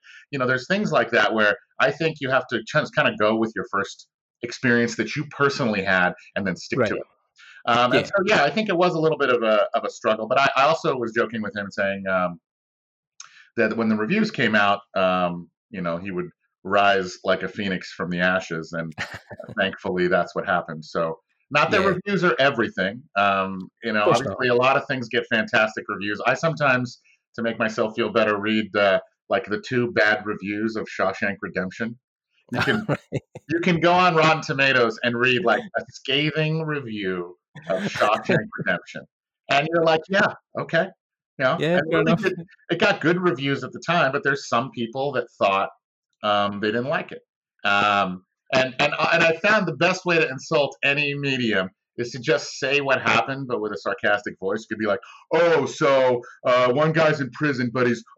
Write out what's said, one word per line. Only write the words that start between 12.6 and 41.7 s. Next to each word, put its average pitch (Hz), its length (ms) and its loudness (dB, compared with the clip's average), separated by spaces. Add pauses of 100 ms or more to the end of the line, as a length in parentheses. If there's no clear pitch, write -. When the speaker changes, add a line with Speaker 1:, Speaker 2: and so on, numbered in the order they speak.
Speaker 1:
that 110 200 0
when 113 120 0
the 107 80 2
reviews 151 340 0
came 113 240 0
out, 101 260 2 (160)
um, 90 540 0 (200)
you 98 120 -10
know, 85 160 -4
he 98 120 -12
would 87 200 -6 (340)
rise 98 600 2
like 92 180 0
a 92 60 -6
phoenix 95 440 -6
from 87 180 -8
the 87 100 -2
ashes, 90 520 -2
and 82 260 -8
Speaker 2:
<laughs> - 600 -10
Speaker 1:
thankfully 92 480 -2
that's 87 260 0
what - 120 -6
happened. 82 380 -2
So, 82 340 -4 (320)
not 147 200 2
that 196 100 2
Speaker 2:
Yeah. 190 140 2
Speaker 1:
reviews 185 300 -2
are 175 140 2
everything. 117 640 0 (140)
Um, 95 540 0 (120)
you 113 100 -4
know, 107 80 0
Speaker 2:
Of 104 40 2
course 117 160 4
not. 104 120 -4
Speaker 1:
obviously 123 160 -2
a 123 60 2
lot 131 220 4
of 139 100 -4
things 123 220 -6
get 120 220 -2
fantastic 110 580 0
reviews. 101 380 -6
I 127 80 2
sometimes, 131 640 -2 (360)
to 113 60 -6
make 117 160 -2
myself 110 380 -2
feel 110 140 0
better, 107 280 2
read, 107 380 -2
uh, 98 240 4 (280)
like, 98 180 0
the 104 140 -4
two 123 320 -2
bad 107 320 2
reviews 104 520 -4
of 98 120 -6
Shawshank 98 540 -4
Redemption. 92 560 -6 (540)
You 123 80 -2
can 139 260 0
Speaker 2:
<laughs> - 20 -8
Right. - 340 -6 (260)
Speaker 1:
you 165 120 -2
can 175 200 2
go 170 120 4
on 180 220 4
Rotten 156 280 2
Tomatoes 135 600 2
and 120 140 -2
read, 123 280 2
like, 110 180 2 (140)
a 110 140 -4
scathing 156 760 -2
review 104 720 -6 (340)
of 92 120 -2
Shawshank 110 720 0
Speaker 2:
<laughs> - 60 -12
Speaker 1:
Redemption. 85 440 -6 (480)
And 143 220 2
you're 165 120 2
like, 156 240 2
"Yeah, 190 260 0 (260)
okay." 165 280 0 (500)
You 139 60 0
know? 139 140 2
Speaker 2:
Yeah, 160 180 2